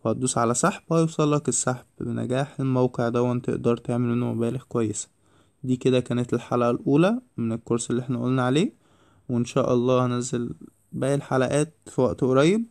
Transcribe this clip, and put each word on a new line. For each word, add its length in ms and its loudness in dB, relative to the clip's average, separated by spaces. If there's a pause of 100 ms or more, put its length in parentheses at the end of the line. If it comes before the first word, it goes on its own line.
وهتدوس 340 -2
على 160 2
سحب 360 0
وهيوصل 440 2
لك 160 0
السحب 360 -4 (140)
بنجاح. 600 -4
الموقع 500 0
ده 120 0
وانت 240 0
تقدر 320 0
تعمل 380 -2
منه 180 -2
مبالغ 300 -2
كويسة. 440 -4 (560)
دي 120 0
كده 240 2
كانت 340 -2
الحلقة 360 0
الأولى 520 2 (160)
من 140 -2
الكورس 400 -2
اللي 100 0
احنا 220 -4
قلنا 200 0
عليه، 300 0 (560)
وإن 160 0
شاء 280 0
الله 320 2
هنزل 480 -4 (380)
باقي 240 -2
الحلقات 580 0 (120)
في 160 -2
وقت 220 0
قريب 480 4